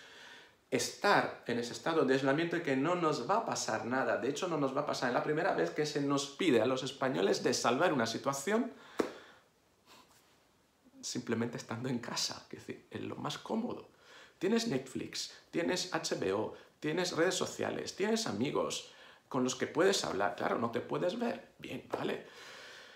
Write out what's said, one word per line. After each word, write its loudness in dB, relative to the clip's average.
estar 2
en 0
ese -4
estado 2
de 6
aislamiento 2
y -4
que 0
no 2
nos 0
va 2
a -2
pasar -2
nada. 2
De -2
hecho, -2
no 0
nos 2
va 0
a -4
pasar. 0
Es 0
la 0
primera 2
vez 0
que 0
se 0
nos 2
pide 4
a 4
los 2
españoles 2
de 4
salvar 4
una 2
situación 0
simplemente -4
estando -6
en -2
casa, -6
que -12
es -18
decir, -12
es -8
lo -8
más -6
cómodo. -4
Tienes 2
Netflix, -4
tienes -2
H -2
B 2
O, 0
tienes 0
redes 4
sociales, -4
tienes 2
amigos -2
con 2
los 0
que -2
puedes 2
hablar. 0
Claro, 0
no 0
te -2
puedes -2
ver. -4
Bien, -10
vale. -4